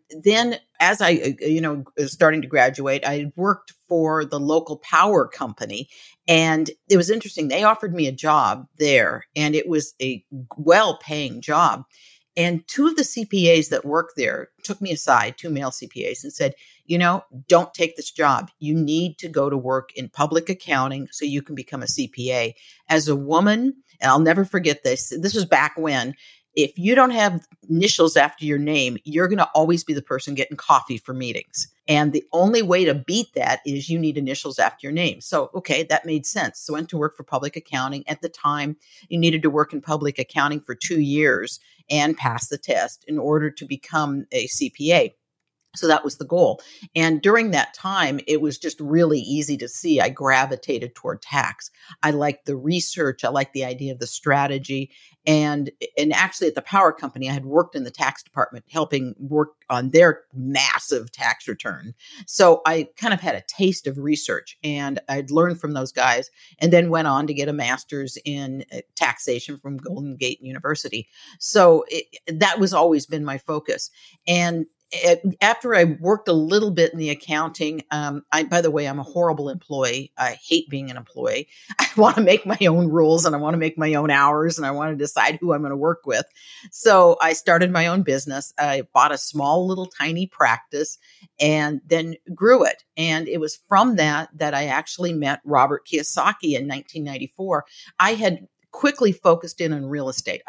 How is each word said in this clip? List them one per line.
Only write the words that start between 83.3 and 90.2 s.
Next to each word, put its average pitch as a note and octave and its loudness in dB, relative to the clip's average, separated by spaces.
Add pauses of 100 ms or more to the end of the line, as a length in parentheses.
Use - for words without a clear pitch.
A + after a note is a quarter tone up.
I D3 -4
wanna D#3 -2
make D#3+ -2
my D#3 0
own D3 0
hours, D3+ 4
and D#3 -6
I C3+ -2
wanna D3+ -4
decide D3 -2
who E3+ 0
I'm D3 0
gonna C#3 -6
work E3 -2
with. B2 -2 (440)
So F#3 6
I E3 2
started F3+ 2
my E3+ 0
own F#3+ 0
business. C3+ -4
I C#3 0 (100)
bought C3+ 6
a C#3 -2
small D3 0
little F#3 -4
tiny E3+ -6